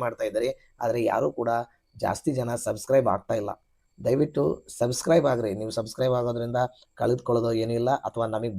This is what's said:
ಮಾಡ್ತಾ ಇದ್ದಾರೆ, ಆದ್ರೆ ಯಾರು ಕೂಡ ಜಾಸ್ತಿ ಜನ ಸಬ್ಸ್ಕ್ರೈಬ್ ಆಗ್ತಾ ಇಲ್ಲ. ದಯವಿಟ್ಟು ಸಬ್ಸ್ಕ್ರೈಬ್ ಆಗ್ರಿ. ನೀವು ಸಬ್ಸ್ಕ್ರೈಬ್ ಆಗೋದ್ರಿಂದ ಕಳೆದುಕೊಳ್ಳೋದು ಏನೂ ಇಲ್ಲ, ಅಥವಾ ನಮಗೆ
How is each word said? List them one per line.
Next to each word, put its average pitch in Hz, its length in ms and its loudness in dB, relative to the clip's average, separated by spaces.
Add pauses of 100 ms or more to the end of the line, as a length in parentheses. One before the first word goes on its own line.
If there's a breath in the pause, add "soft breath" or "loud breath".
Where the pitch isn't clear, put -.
ಮಾಡ್ತಾ 113 260 -4
ಇದ್ದಾರೆ, 113 220 0 (320 soft breath)
ಆದ್ರೆ 117 180 0 (100)
ಯಾರು 123 180 2 (100)
ಕೂಡ 117 100 -2 (540 soft breath)
ಜಾಸ್ತಿ 101 360 0
ಜನ 120 120 -2 (160)
ಸಬ್ಸ್ಕ್ರೈಬ್ 117 480 2
ಆಗ್ತಾ 107 240 -2
ಇಲ್ಲ. 101 120 -4 (480)
ದಯವಿಟ್ಟು 143 440 2 (360)
ಸಬ್ಸ್ಕ್ರೈಬ್ 143 520 2
ಆಗ್ರಿ. 117 180 0 (100)
ನೀವು 110 180 -6
ಸಬ್ಸ್ಕ್ರೈಬ್ 123 420 0
ಆಗೋದ್ರಿಂದ 120 400 -2 (400 loud breath)
ಕಳೆದುಕೊಳ್ಳೋದು 120 500 2 (140)
ಏನೂ 113 160 -2
ಇಲ್ಲ, 123 120 2 (160)
ಅಥವಾ 117 180 -2 (100)
ನಮಗೆ 113 240 -4